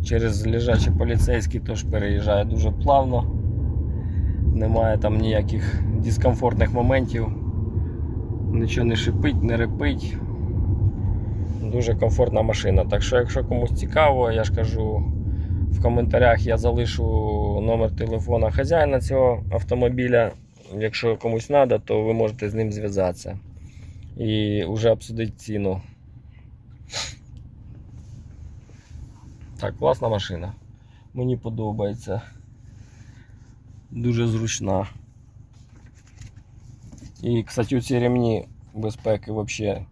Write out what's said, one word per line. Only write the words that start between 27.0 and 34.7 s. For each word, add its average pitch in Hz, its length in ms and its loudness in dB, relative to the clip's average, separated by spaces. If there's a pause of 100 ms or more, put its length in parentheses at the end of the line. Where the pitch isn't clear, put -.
Так, 101 180 -6
класна 127 300 0
машина. 95 440 -4 (640)
Мені 127 220 -2
подобається. 110 880 -4 (1700)
Дуже 117 360 0
зручна. 104 600 0 (2250)